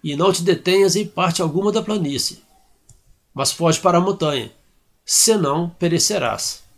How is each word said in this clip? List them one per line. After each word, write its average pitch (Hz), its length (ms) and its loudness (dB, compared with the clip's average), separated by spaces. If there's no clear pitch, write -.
e 147 140 -6
não 185 160 2
te 185 100 -2
detenhas 185 540 2
em 208 100 -2
parte 175 360 -2
alguma 175 280 0
da 214 120 -2
planície, 160 600 -4
mas 135 180 -2
foge 165 260 0
para 175 200 4
a - 20 4
montanha, 156 500 -2
senão 170 640 2
perecerás. 165 880 -2